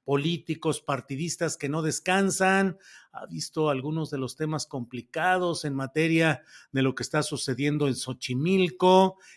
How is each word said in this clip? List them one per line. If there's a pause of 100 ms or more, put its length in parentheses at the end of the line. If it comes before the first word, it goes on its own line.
políticos,
partidistas
que
no
descansan? (360)
¿Ha
visto
algunos
de
los
temas
complicados
en
materia (300)
de
lo
que
está
sucediendo
en
Xochimilco? (200)